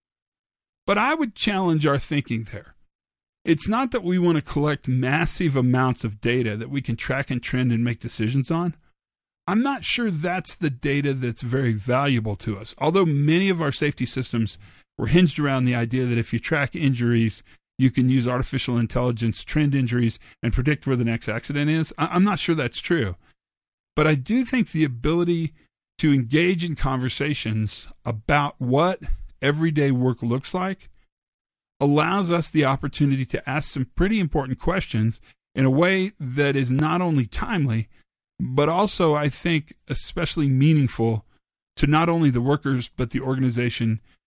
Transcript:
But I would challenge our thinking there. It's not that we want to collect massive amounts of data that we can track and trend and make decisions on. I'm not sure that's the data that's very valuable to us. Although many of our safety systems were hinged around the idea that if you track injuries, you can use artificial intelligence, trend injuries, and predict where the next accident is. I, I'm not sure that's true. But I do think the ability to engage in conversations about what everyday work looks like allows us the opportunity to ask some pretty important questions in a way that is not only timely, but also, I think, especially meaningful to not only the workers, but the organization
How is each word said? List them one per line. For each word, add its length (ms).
But 100
I 160
would 220
challenge 500
our 140
thinking 520
there. 240
It's 240
not 240
that 120
we 160
want 160
to 60
collect 460
massive 680
amounts 480
of 180
data 360
that 120
we 120
can 140
track 360
and 100
trend 300
and 120
make 160
decisions 520
on. 240
I'm 160
not 200
sure 280
that's 440
the 140
data 440
that's 280
very 320
valuable 640
to 200
us. 200
Although 280
many 440
of 120
our 100
safety 340
systems 520
were 100
hinged 320
around 260
the 100
idea 300
that 140
if 140
you 60
track 360
injuries, 680
you 100
can 200
use 180
artificial 500
intelligence, 680
trend 300
injuries, 460
and 100
predict 320
where 100
the 100
next 220
accident 440
is. 260
I, 100
I'm 160
not 160
sure 140
that's 260
true. 360
But 100
I 100
do 300
think 260
the 120
ability 680
to 160
engage 500
in 120
conversations 1120
about 540
what 420
everyday 480
work 320
looks 320
like 360
allows 520
us 160
the 160
opportunity 600
to 240
ask 220
some 140
pretty 240
important 400
questions 600
in 100
a 40
way 500
that 360
is 140
not 320
only 240
timely, 640
but 300
also, 460
I 140
think, 440
especially 600
meaningful 760
to 100
not 200
only 220
the 120
workers, 540
but 140
the 100
organization 800